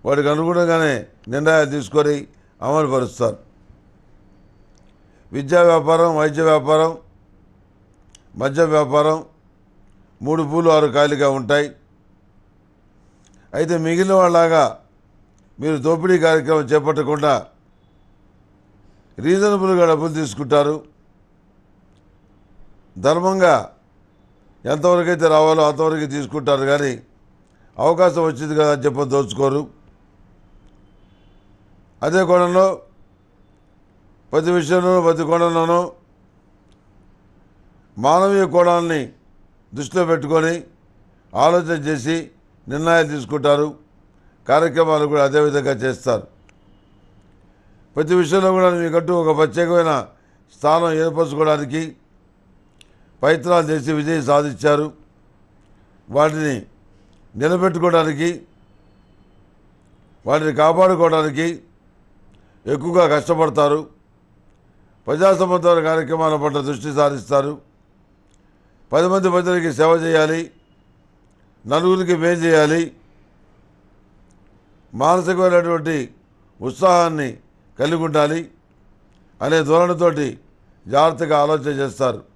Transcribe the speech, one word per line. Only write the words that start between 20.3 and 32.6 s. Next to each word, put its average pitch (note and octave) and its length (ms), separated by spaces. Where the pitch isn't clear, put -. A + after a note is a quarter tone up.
ధర్మంగా F3 500
ఎంతవరకైతే E3 640
రావాలో D#3 320
అంతవరకు D#3 380
తీసుకుంటారు, C#3 560
కానీ C#3+ 200
అవకాశం E3+ 500
వచ్చింది D3+ 320
కదా D3+ 160
అని C3+ 100
చెప్పి C#3 200
దోచుకోరు. C3+ 480
అదే E3 260
కోణంలో F3+ 380